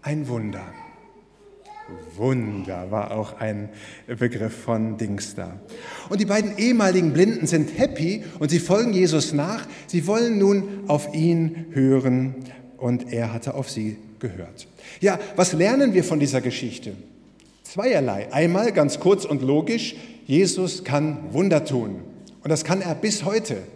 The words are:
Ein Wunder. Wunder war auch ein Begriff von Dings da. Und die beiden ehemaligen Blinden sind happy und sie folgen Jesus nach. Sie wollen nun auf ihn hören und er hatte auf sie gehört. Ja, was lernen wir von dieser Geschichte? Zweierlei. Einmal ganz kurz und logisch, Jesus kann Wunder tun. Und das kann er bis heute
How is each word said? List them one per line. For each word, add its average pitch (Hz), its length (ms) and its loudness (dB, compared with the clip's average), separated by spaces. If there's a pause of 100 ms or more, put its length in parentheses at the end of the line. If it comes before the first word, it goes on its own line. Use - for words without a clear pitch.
Ein 147 220 -4
Wunder. 107 340 -6 (1500)
Wunder 98 760 -4
war 104 200 -4
auch 107 300 -6
ein 107 260 -6 (400)
Begriff 120 480 -2
von 110 420 -2
Dings 101 380 -6
da. 92 240 -12 (480)
Und 202 140 -2
die 214 40 2
beiden 208 320 0
ehemaligen 196 540 4
Blinden 180 340 4
sind 156 320 2
happy 214 460 0 (160)
und 151 100 0
sie 165 100 4
folgen 214 340 2
Jesus 160 400 2
nach. 170 340 -2 (180)
Sie 165 220 -2
wollen 226 300 2
nun 196 500 2
auf - 260 2
ihn 165 580 0
hören 131 640 2 (420)
und 123 340 -2
er 117 220 -2
hatte 120 200 -6
auf 135 160 -6
sie 107 280 -6 (220)
gehört. 87 500 -10 (320)
Ja, 185 180 2 (160)
was 180 160 4
lernen 226 420 4
wir 180 120 6
von 156 160 2
dieser 131 180 2
Geschichte? 117 540 -6 (680)
Zweierlei. 135 680 0
Einmal 185 400 2
ganz 147 300 2
kurz 190 240 4
und 143 160 -2
logisch, 156 560 0 (280)
Jesus 175 600 2
kann 147 320 0 (160)
Wunder 170 320 2
tun. 110 300 -4 (480)
Und 147 60 -6
das 151 140 0
kann 185 160 0
er 175 160 -4
bis 208 300 -4
heute 208 320 -2 (180)